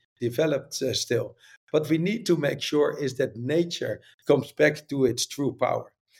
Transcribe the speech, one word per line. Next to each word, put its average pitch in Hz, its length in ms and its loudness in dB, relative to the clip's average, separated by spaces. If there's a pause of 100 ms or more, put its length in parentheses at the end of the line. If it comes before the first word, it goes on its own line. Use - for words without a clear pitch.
(200)
developed, 135 600 -2
uh, 127 140 -2
still. - 420 -4 (360)
But 151 180 0
we 160 80 2
need 202 280 -2
to 175 100 4
make 143 260 -2
sure 147 340 2
is 131 200 -4
that 123 200 -2
nature 127 640 -2 (280)
comes 135 240 4
back 151 380 2
to 139 140 2
its 123 220 2
true 139 320 -4
power. - 340 -2 (280)